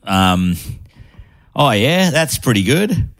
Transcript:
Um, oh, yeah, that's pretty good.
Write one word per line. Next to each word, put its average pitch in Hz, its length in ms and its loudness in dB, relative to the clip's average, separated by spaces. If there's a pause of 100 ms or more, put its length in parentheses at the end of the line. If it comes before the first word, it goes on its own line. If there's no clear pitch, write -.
Um, 92 520 2 (1000)
oh, 143 160 2
yeah, 156 380 2
that's 156 280 -2
pretty 104 260 0
good. 170 460 -2 (100)